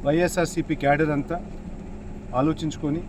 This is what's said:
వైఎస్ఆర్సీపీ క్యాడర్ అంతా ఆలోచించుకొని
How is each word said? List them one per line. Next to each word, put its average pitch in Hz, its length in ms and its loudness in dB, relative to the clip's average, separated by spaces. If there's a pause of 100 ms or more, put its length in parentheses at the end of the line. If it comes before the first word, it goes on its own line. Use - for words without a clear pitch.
వైఎస్ఆర్సీపీ 165 680 2
క్యాడర్ 147 360 4
అంతా 151 300 -2 (920)
ఆలోచించుకొని 151 760 0